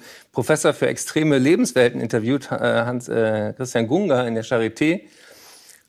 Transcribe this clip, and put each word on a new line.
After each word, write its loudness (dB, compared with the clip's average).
Professor 0
für 0
extreme 0
Lebenswelten 2
interviewt, -2
äh, -4
Hans, 0
äh, -2
Christian -2
Gunga 0
in -4
der -4
Charité. 0